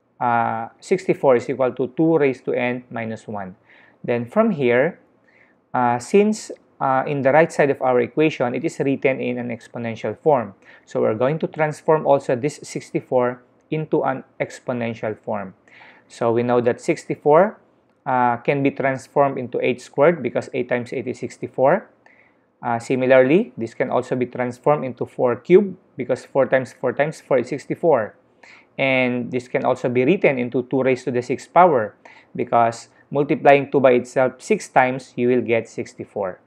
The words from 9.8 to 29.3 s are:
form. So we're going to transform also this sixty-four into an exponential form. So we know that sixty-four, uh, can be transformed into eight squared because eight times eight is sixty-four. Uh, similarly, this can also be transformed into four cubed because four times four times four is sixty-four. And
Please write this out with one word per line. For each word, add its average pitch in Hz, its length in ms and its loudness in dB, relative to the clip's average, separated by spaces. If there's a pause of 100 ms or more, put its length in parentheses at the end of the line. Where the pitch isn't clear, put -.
form. 120 380 0 (320)
So 127 160 -4
we're 113 180 0
going 139 200 0
to 185 80 -6
transform 156 580 -2
also 139 280 0
this 127 280 -6
sixty-four 123 800 -4 (260)
into 156 360 -2
an 131 200 -4 (160)
exponential 117 800 -6
form. 101 320 -8 (560)
So 117 220 -2
we 117 120 2
know 123 180 2
that 120 180 0
sixty-four, 160 800 0 (460)
uh, 123 400 0
can 143 180 0
be 139 80 2
transformed 135 680 -2
into 123 260 -6
eight 127 160 0
squared 156 420 2
because 120 300 -6
eight 123 160 -4
times 120 240 -4
eight 127 160 -6
is 120 100 -8
sixty-four. 135 680 -2 (760)
Uh, 120 160 -2
similarly, 131 760 4
this 113 160 -8
can 131 160 -4
also 123 260 -2
be 127 120 -2
transformed 123 580 -2
into 123 220 -8
four 123 300 -2
cubed 185 420 4 (180)
because 123 300 -4
four 135 180 0
times 127 300 -2
four 127 180 -4
times 147 300 -4
four 135 160 0
is 120 100 -2
sixty-four. 131 640 -2 (640)
And 127 560 0